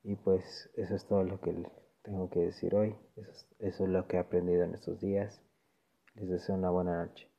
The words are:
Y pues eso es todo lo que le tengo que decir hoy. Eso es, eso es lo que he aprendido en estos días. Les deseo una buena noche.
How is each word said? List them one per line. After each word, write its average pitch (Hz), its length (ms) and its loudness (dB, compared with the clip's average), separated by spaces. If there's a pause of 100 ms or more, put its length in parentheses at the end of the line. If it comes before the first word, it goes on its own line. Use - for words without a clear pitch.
Y 101 140 -4
pues - 580 0
eso 101 220 -2
es - 100 -8
todo 98 160 4
lo 92 180 -2
que 85 120 -2
le 87 180 -8 (320)
tengo 92 280 -4
que 87 100 2
decir 87 340 0
hoy. 107 220 2 (200)
Eso 104 140 -16
es, - 160 -20 (120)
eso 95 260 -2
es 95 60 2
lo 92 160 2
que - 100 -2
he 90 40 4
aprendido 87 440 4
en 87 100 -2
estos 90 260 -8
días. 98 420 -2 (720)
Les 101 140 -8
deseo 90 260 -2
una 92 160 0
buena 90 340 0
noche. - 240 -14 (100)